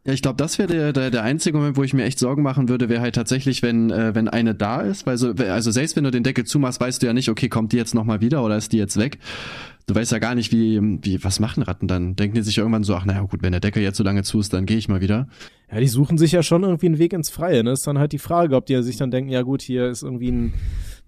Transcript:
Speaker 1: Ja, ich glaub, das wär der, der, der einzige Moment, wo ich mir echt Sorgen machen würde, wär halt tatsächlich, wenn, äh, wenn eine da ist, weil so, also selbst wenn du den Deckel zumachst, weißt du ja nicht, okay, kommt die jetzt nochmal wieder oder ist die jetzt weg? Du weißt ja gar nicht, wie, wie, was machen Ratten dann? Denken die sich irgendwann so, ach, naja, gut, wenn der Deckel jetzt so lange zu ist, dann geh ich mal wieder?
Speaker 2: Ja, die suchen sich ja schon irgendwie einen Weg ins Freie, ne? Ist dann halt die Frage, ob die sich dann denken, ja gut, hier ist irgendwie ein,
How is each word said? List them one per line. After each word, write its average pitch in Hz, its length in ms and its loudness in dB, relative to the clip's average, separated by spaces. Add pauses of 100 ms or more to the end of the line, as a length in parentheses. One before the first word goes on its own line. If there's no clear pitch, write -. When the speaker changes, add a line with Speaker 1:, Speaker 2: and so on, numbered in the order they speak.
Speaker 1:
Ja, 131 80 0
ich 139 80 -2
glaub, 135 160 0
das 147 200 -2
wär 202 80 2
der, 156 280 0
der, 131 160 0
der 117 140 0
einzige 151 340 0
Moment, 147 180 0
wo 139 80 2
ich 131 80 -4
mir 131 120 2
echt 131 140 -2
Sorgen 135 240 0
machen 135 280 2
würde, 123 180 0
wär 117 140 0
halt 120 120 -2
tatsächlich, 127 480 -2
wenn, 117 280 2
äh, 110 240 0
wenn 110 140 2
eine 113 260 0
da 107 260 -2
ist, 196 240 -4
weil 127 140 0
so, 120 140 2
also 110 380 0
selbst 131 240 0
wenn 151 100 0
du 135 60 0
den 123 120 2
Deckel 127 240 0
zumachst, 135 340 0
weißt 127 220 -4
du 127 40 4
ja 113 60 2
nicht, 127 160 0
okay, 113 220 0
kommt 110 220 -2
die 120 40 4
jetzt 117 180 0
nochmal 110 280 0
wieder 131 200 2
oder 107 140 2
ist - 160 -4
die 113 60 4
jetzt 101 180 0
weg? 120 220 0 (680)
Du 101 80 2
weißt 113 180 0
ja 117 60 2
gar 110 160 -2
nicht, 117 180 -2
wie, 110 280 4 (220)
wie, 92 200 -2
was 92 160 -2
machen 110 240 0
Ratten 92 240 -4
dann? 90 300 -2
Denken 101 200 0
die 117 60 2
sich 104 140 -2
irgendwann 113 260 2
so, 98 120 0
ach, 90 100 -2
naja, 98 160 0
gut, 98 220 -4
wenn 92 100 0
der 90 80 0
Deckel 104 220 0
jetzt 98 160 -2
so 117 60 2
lange 98 180 2
zu 107 180 0
ist, 101 140 -2
dann 92 100 0
geh 98 140 0
ich 107 100 -4
mal 95 140 0
wieder? 107 260 0 (420)
Speaker 2:
Ja, 107 100 -2
die 135 80 4
suchen 139 280 2
sich 160 160 4
ja 175 100 4
schon 170 200 2
irgendwie 185 240 2
einen 160 120 2
Weg 165 140 2
ins 170 160 -4
Freie, 160 340 0
ne? 120 100 0
Ist 139 140 -4
dann 143 120 0
halt 147 140 2
die 147 60 -4
Frage, 170 380 2
ob 123 80 0
die 127 180 2
sich 120 140 -4
dann 127 140 -2
denken, 127 200 -2
ja 127 120 0
gut, 135 180 -2
hier 123 300 -2
ist 120 120 -8
irgendwie 123 280 -4
ein, 120 240 0 (540)